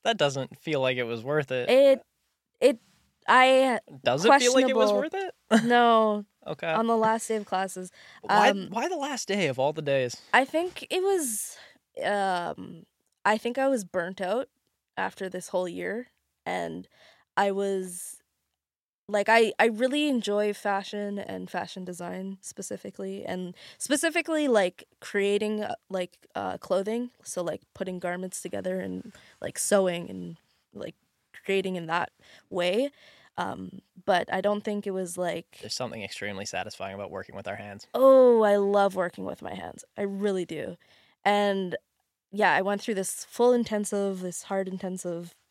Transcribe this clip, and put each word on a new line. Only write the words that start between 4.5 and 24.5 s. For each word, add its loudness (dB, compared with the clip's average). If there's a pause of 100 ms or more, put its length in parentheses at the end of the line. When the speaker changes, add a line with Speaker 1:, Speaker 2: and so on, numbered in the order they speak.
Speaker 1:
like 6
it 2
was 6
Speaker 2:
questionable. 4
Speaker 1:
worth -2 (460)
it? -2
<laughs> 0
Speaker 2:
No. 6 (220)
Speaker 1:
Okay. -4
Speaker 2:
On 0
the 2
last 0
day -2
of -6
classes. -6 (300)
Speaker 1:
Why, 4
Speaker 2:
Um, 0
Speaker 1:
why -2
the -4
last -6
day 2
of -2
all 0
the -6
days? 0 (160)
Speaker 2:
I 6
think -4
it 0
was, -2 (440)
um, -4 (400)
I 4
think -6
I 2
was 0
burnt -6
out -2 (480)
after -6
this -10
whole -2
year. -8 (400)
And -6 (480)
I 2
was, -6 (840)
like, 0
I, 6
I 6
really 0
enjoy 0
fashion -4
and -10
fashion -8
design -10
specifically, -12
and -6 (220)
specifically, 0
like, 2 (160)